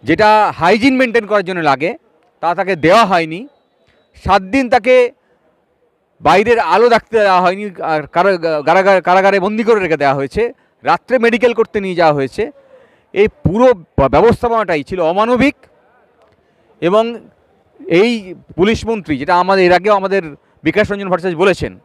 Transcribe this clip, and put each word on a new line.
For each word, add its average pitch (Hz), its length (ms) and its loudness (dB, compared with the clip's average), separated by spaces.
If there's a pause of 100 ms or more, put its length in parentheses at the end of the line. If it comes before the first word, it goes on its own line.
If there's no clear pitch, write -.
যেটা 208 540 2
হাইজিন 220 400 2
মেনটেন 226 300 -2
করার 202 180 -2
জন্য 185 160 -8
লাগে, 175 380 -2 (420)
তা 170 140 -4
তাকে 185 220 -4
দেওয়া 175 280 4
হয়নি। 180 440 -4 (760)
সাত 190 180 2
দিন 226 280 -2
তাকে 247 420 2 (1080)
বাইরের 202 380 2
আলো 196 300 2
দেখতে 226 300 0
দেওয়া 190 220 2
হয়নি, 196 300 -2 (120)
আর 151 240 -4
কারা-, 180 320 0 (280)
কারাগার-, 185 360 2
কারাগারে 190 380 2
বন্দি 214 240 -4
করে 220 160 2
রেখে 160 160 -2
দেওয়া 139 180 0
হয়েছে, 196 380 -4 (300)
রাত্রে 170 360 -2
মেডিকেল 233 340 2
করতে 220 280 -2
নিয়ে 190 140 -6
যাওয়া 160 200 2
হয়েছে। 147 360 -4 (600)
এই 202 160 2
পুরো 226 440 2 (360)
ব্যবস্থাপনাটাই 190 760 0
ছিল 185 160 -8
অমানবিক। 220 540 0 (1300)
এবং 220 340 0 (720)
এই 202 480 0 (220)
পুলিশ 202 300 -2
মন্ত্রী, 185 320 -6
যেটা 151 160 -2
আমাদের 185 300 2
এর 175 80 4
আগেও 185 220 2
আমাদের 190 280 -2 (400)
বিকাশ 180 300 -2
রঞ্জন 202 160 -8
ভট্টাচার্য 175 280 -4
বলেছেন 156 480 -2